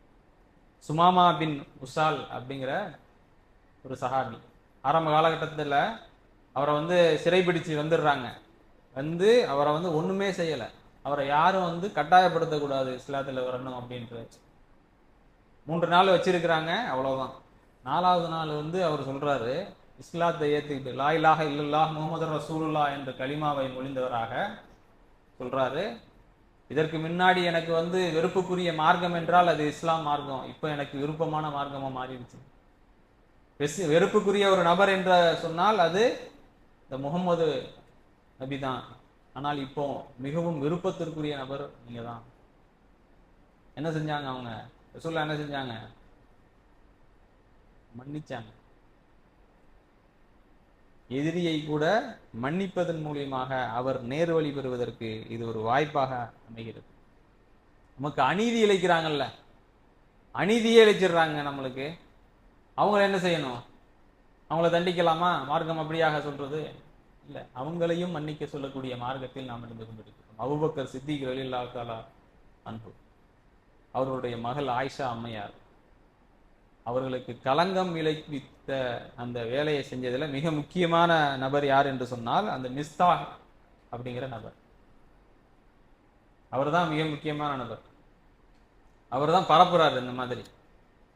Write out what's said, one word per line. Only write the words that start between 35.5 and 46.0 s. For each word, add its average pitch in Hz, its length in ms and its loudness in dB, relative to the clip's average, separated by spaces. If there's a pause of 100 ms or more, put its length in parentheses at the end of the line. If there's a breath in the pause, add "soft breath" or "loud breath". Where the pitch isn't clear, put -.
அது 196 160 2 (800)
இந்த 131 200 -12
முகம்மது 170 420 0 (920)
நபி 135 240 -8
தான், 127 180 -4 (540)
ஆனால் 143 300 -4
இப்போ 143 180 -6 (400)
மிகவும் 165 400 -2
விருப்பத்திற்குரிய 160 800 -4
நபர் 139 220 -8 (200)
நீங்க 120 240 -14
தான். 117 140 -14 (1600)
என்ன 156 180 -4
செஞ்சாங்க 151 360 -4
அவங்க? 123 180 -10 (440)
ரசூலுல்லாஹ் 160 320 -4
என்ன 156 160 -4
செஞ்சாங்க? 135 320 -8 (2250)